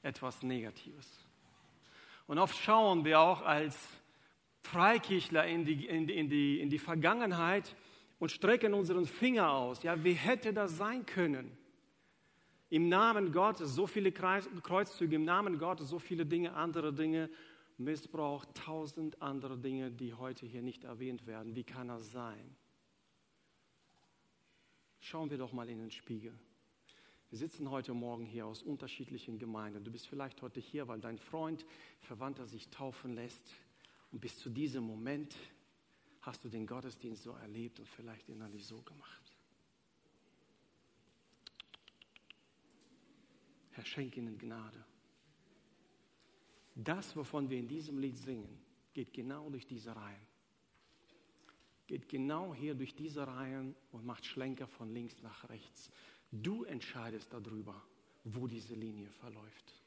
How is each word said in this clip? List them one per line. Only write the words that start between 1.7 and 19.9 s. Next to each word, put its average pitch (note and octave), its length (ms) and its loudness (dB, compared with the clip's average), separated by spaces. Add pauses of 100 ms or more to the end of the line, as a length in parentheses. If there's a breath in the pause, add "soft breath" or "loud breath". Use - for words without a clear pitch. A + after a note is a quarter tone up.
Und D3 120 0
oft F#3+ 160 6
schauen G3+ 500 8
wir D#3 140 10
auch E3 220 10
als D3+ 340 4 (880 soft breath)
Freikirchler F3+ 840 6
in E3+ 180 2
die, D3 200 2
in, D#3+ 240 2
in D#3 200 2
die, C#3+ 300 4
in C#3+ 100 0
die D3+ 100 2
Vergangenheit F3+ 960 4 (440 loud breath)
und E3 120 0
strecken A3 420 6
unseren F3+ 320 4
Finger A3 460 6
aus. B2+ 320 0
Ja, E3+ 200 2
wie F3+ 100 8
hätte G#3+ 400 4
das G3 240 2
sein A3+ 280 0
können? C#3 520 0 (1120 soft breath)
Im E3+ 200 6
Namen G3+ 420 6
Gottes F3 420 4
so F#3 140 2
viele G3 240 4
Kreis-, F#3+ 380 2 (120)
Kreuzzüge, F3 540 2
im D#3 80 4
Namen F3+ 340 4
Gottes E3 300 0
so E3 120 -4
viele E3 260 0
Dinge, E3+ 280 0
andere D#3 400 0
Dinge, D#3+ 360 2 (480 loud breath)
Missbrauch, D3 680 -2 (100)
tausend D#3 680 -6
andere C3+ 360 -4
Dinge, C3 320 -4
die A#2+ 240 -8